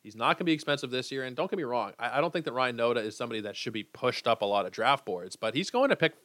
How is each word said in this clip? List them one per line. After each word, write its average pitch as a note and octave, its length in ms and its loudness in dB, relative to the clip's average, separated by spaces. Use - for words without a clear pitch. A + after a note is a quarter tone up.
He's G#2+ 120 -16
not C3+ 220 4
gonna F#3+ 80 -2
be E3 80 6
expensive C#3+ 380 -2
this B2+ 200 -4
year. C3+ 120 -4
And B2+ 120 -8
don't E3+ 140 0
get G3+ 80 -4
me E3+ 60 -2
wrong, A#2 340 0
I, A#2 200 -2
I D3 40 -4
don't E3+ 100 -2
think E3 140 -2
that C3+ 80 -4
Ryan B2 240 0
Noda A#2 260 4
is G#2+ 140 -6
somebody A#2 240 -4
that G#2 140 -6
should - 180 -6
be G#2+ 100 -4
pushed - 440 -2
up A#2 140 4
a G#2 40 2
lot G2+ 200 2
of F2+ 60 -6
draft B2+ 340 2
boards, F#2 300 -6
but A2 200 -2
he's F3+ 140 0
going C4 200 4
to - 60 2
pick D#3+ 180 4